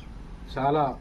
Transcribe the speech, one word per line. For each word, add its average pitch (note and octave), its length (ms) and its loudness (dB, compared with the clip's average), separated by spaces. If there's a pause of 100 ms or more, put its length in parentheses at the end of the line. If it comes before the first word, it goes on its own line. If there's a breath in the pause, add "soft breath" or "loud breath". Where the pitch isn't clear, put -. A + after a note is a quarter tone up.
(540)
చాలా, C#3+ 300 4 (180)